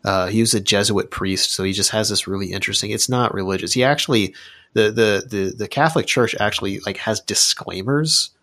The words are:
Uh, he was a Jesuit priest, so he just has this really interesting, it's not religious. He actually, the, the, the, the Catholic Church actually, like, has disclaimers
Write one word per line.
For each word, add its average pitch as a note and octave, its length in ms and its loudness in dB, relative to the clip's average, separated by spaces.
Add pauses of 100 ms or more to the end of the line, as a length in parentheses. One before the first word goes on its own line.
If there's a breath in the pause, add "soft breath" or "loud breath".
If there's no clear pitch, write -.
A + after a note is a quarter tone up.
Uh, F#2+ 240 2
he G#2+ 120 0
was A2+ 160 2
a G#2+ 40 2
Jesuit G2+ 520 0
priest, F#2+ 400 -2
so G2 120 -4
he F#2+ 80 0
just F#2+ 200 0
has G#2+ 180 0
this G2 160 -2
really F#2+ 260 -4
interesting, G2 380 -4
it's A2 200 -2
not B2 240 2
religious. F#2+ 400 -2
He B2+ 100 2
actually, C3 500 2 (400 loud breath)
the, G#2+ 160 4
the, G#2+ 400 2
the, F#2+ 260 -2
the G#2+ 120 -6
Catholic D#3 400 0
Church A#2+ 320 2
actually, G#2 400 -2
like, G2 180 -6
has A2 220 -2
disclaimers B2 1120 0 (120)